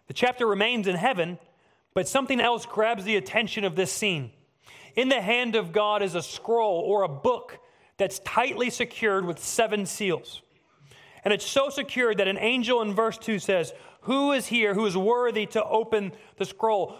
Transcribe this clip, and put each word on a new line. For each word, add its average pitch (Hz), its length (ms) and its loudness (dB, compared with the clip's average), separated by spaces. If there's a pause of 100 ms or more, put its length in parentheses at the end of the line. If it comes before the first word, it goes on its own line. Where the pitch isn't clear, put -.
The 135 80 -14
chapter 247 320 0
remains 214 400 2
in 180 100 2
heaven, 175 420 0 (560)
but 185 140 0
something 262 320 2
else 233 260 0
grabs 214 380 0
the 214 120 2
attention 202 480 -2
of 170 120 -2
this 185 160 0
scene. 160 400 -2 (640)
In 262 140 2
the 262 120 4
hand 233 360 0
of 175 160 -2
God 208 300 2
is 185 120 -2
a 170 80 -2
scroll 214 580 0
or 196 220 2
a 185 60 0
book 160 500 -4 (400)
that's - 220 -2
tightly 240 500 0
secured 214 540 0
with 170 140 -4
seven 208 480 0
seals. - 560 -4 (840)
And 202 80 2
it's 196 140 -2
so 277 240 0
secured 254 480 0
that 196 100 2
an 196 100 -2
angel 240 440 2
in 208 120 -2
verse 220 240 0
two 220 200 -2
says, 180 340 0 (300)
"Who 277 300 2
is 269 140 0
here 214 280 2
who 214 120 2
is 180 100 0
worthy 220 500 2
to 220 180 -2
open 214 480 0 (240)
the 196 80 -4
scroll? 208 560 -2